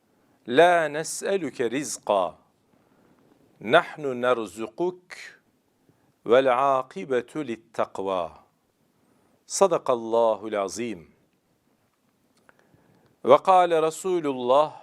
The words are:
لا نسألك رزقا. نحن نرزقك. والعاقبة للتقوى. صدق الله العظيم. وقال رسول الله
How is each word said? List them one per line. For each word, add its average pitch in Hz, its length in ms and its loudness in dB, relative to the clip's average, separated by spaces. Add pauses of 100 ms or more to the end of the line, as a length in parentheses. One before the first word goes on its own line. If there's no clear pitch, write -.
(480)
لا 165 400 4
نسألك 156 720 -6
رزقا. 110 800 -2 (1200)
نحن 156 400 0
نرزقك. 123 1400 -6 (840)
والعاقبة 131 1120 0
للتقوى. 98 1080 -8 (1040)
صدق 175 440 0
الله 113 560 0
العظيم. 98 640 -6 (2000)
وقال 170 600 4
رسول 165 440 -2
الله 135 560 2